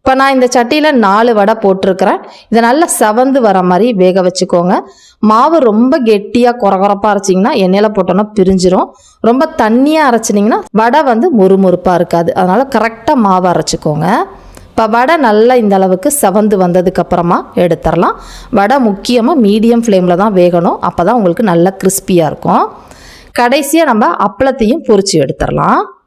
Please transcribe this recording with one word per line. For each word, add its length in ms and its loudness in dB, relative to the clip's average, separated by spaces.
இப்ப 180 0
நான் 180 2
இந்த 100 2
சட்டியில 340 0
நாலு 320 2
வடை 240 2
போட்டிருக்கிறேன். 580 0
இதை 160 2
நல்லா 200 2
செவந்து 480 0
வர 120 2
மாதிரி 160 2
வேக 240 2
வச்சுக்கோங்க. 480 -2
மாவு 260 2
ரொம்ப 260 0
கெட்டியா 420 0
கொரகொரப்பா 480 0
அரைச்சிங்கன்னா 420 -2
எண்ணெயில 320 2
போட்டோன்னா 300 0
பிரிஞ்சிரும். 540 0
ரொம்ப 180 0
தண்ணியா 480 2
அரைச்சினீங்கன்னா 500 0
வடை 200 2
வந்து 160 0
மொறுமொறுப்பா 600 2
இருக்காது. 300 -2
அதனால 360 0
கரெக்டா 380 -2
மாவு 280 2
அரைச்சுக்கோங்க. 540 -4
இப்ப 120 0
வடை 180 0
நல்லா 340 4
இந்த 160 0
அளவுக்கு 300 0
செவந்து 420 0
வந்ததுக்கு 400 0
அப்புறமா 320 -2
எடுத்துடலாம். 560 -2
வடை 180 2
முக்கியமா 440 -2
மீடியம் 400 2
ஃப்ளேம்ல 360 2
தான் 180 0
வேகணும், 380 0
அப்பதான் 320 -2
உங்களுக்கு 320 -2
நல்லா 280 2
கிறிஸ்பியா 520 -2
இருக்கும். 340 -2
கடைசியா 520 0
நம்ம 200 0
அப்பளத்தையும் 640 -2
பொரிச்சு 360 0
எடுத்துடலாம். 580 -4